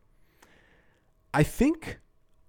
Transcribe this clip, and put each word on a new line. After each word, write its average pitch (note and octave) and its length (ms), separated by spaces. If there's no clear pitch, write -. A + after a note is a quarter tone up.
I D3+ 120
think - 560